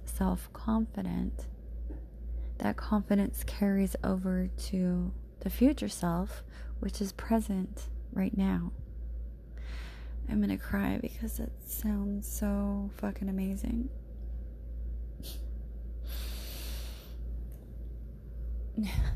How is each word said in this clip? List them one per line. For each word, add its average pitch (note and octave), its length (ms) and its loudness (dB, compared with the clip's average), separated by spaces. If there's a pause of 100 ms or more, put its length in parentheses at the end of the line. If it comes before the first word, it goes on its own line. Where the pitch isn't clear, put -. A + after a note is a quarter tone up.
self - 480 2
confident, F#3+ 920 0 (1120)
that G#3 180 2
confidence G3+ 680 4
carries G3 580 4
over F#3 440 4
to F3+ 640 2 (280)
the G3 100 -2
future A#3 400 6
self, F3 540 0 (360)
which - 220 -2
is G3 120 0
present G#3+ 760 0 (240)
right F#3+ 240 2
now. F#3 340 4 (1600)
I'm G#3+ 100 4
gonna G3 180 4
cry G3 440 2
because - 380 -2
it A3+ 120 -2 (140)
sounds G3+ 600 0
so G3+ 720 2
fucking G3 320 -2
amazing. G3 600 2 (4000)
<laughs> G#3+ 100 4 (280)